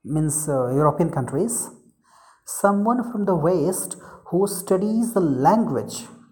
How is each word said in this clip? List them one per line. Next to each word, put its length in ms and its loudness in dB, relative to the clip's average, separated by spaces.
means, 440 -2
uh, 260 0
European 360 4
countries. 580 -2
Someone 680 0
from 140 -2
the 100 2
West 580 0
who 180 2
studies 640 -2
the 60 2
language, 840 0